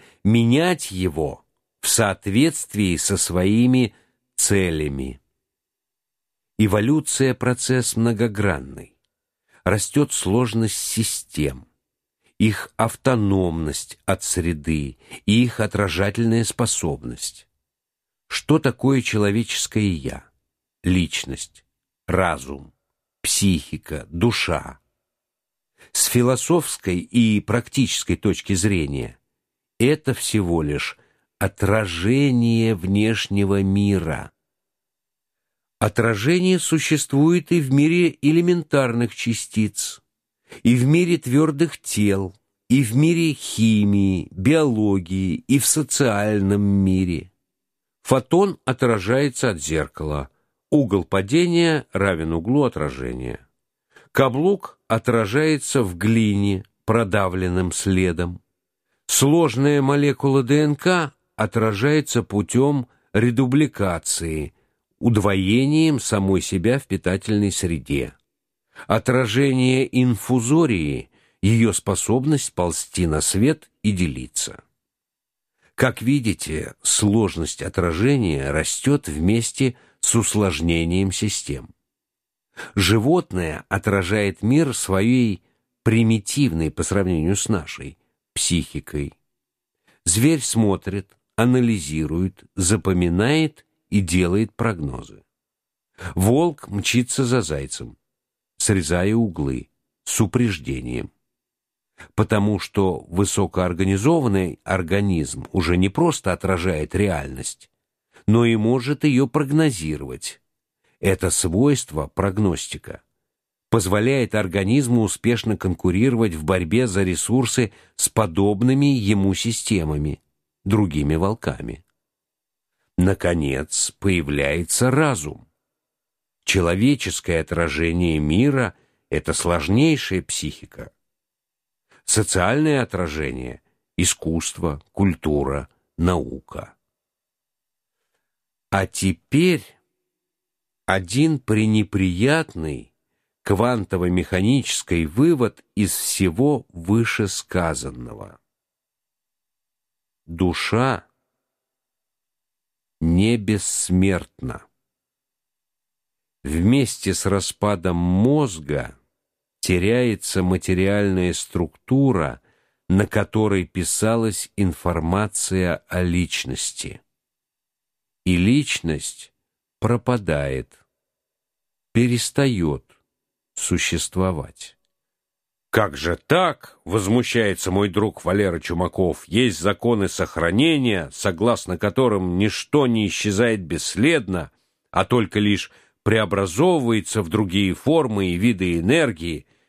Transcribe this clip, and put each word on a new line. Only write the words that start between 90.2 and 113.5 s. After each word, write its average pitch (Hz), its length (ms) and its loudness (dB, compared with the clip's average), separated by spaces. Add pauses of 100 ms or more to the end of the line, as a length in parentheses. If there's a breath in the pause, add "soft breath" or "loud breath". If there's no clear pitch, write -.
смотрит, 98 760 -2 (200)
анализирует, 92 1080 0 (100)
запоминает 98 1120 0 (240)
и 101 100 2
делает 90 540 0
прогнозы. 71 680 -6 (920 loud breath)
Волк 135 540 0
мчится 123 560 -2
за 120 180 0
зайцем, 69 540 -8 (600)
срезая 92 560 0
углы, 78 560 -2 (340)
с - 160 -2
упреждением. 67 920 -2 (1040 loud breath)
Потому 104 420 2
что - 500 -2
высокоорганизованный 95 1600 0
организм 90 880 -2
уже 90 240 2
не 95 120 4
просто 143 440 0
отражает 85 640 -2
реальность, 73 760 -4 (560 soft breath)
но 113 180 4
и 117 120 2
может 123 480 -2
ее 135 240 2
прогнозировать. 98 1120 -2 (560)
Это 92 320 0
свойство 95 800 0
прогностика 95 920 -2 (680)